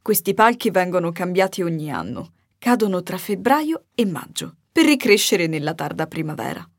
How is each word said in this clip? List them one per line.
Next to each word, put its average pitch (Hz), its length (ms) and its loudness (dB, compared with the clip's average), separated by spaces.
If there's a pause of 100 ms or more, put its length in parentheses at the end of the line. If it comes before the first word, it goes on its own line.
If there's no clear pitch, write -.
Questi 202 320 0
palchi 226 380 4
vengono 180 400 2
cambiati 185 500 0
ogni 160 300 -4
anno, 92 420 -8 (240)
cadono 208 460 0
tra 185 140 -8
febbraio 254 760 -2
e 233 120 0
maggio, - 500 -8 (160)
per 330 140 4
ricrescere 202 640 4
nella 156 260 -2
tarda 156 340 -4
primavera. 156 600 -8 (120)